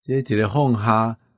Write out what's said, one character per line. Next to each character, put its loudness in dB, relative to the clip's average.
这 -2
一 -2
个 0
放 2
下， 0